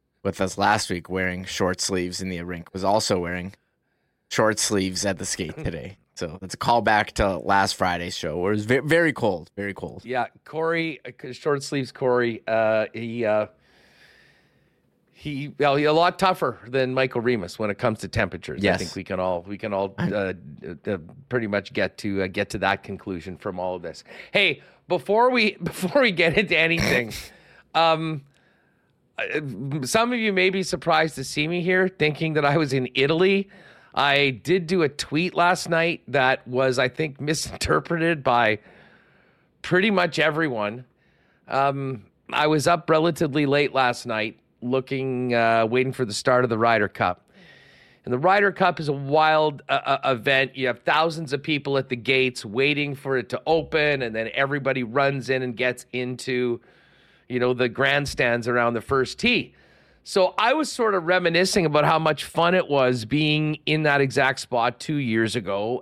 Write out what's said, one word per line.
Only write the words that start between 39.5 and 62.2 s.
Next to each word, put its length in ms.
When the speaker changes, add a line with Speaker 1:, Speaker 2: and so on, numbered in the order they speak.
Speaker 2:
pretty 300
much 260
everyone. 640
Um, 600
I 160
was 180
up 240
relatively 560
late 260
last 320
night 360
looking, 760
uh, 320
waiting 260
for 120
the 80
start 300
of 80
the 80
Ryder 300
Cup. 420
And 80
the 60
Ryder 320
Cup 300
is 80
a 60
wild, 760
uh, 40
uh, 140
event. 440
You 120
have 120
thousands 520
of 100
people 360
at 120
the 60
gates 480
waiting 500
for 220
it 120
to 180
open, 560
and 140
then 180
everybody 480
runs 480
in 120
and 140
gets 360
into, 680
you 100
know, 140
the 160
grandstands 800
around 240
the 80
first 380
tee. 360
So 340
I 180
was 180
sort 220
of 100
reminiscing 600
about 220
how 120
much 260